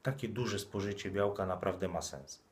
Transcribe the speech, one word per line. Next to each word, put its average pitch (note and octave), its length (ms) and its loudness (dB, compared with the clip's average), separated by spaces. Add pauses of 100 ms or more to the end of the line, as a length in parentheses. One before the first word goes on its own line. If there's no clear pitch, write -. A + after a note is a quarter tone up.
takie C3+ 260 0
duże G#2 300 0
spożycie G2+ 520 -2
białka G2+ 360 2
naprawdę F#2 420 0
ma F2 140 0
sens. - 500 -10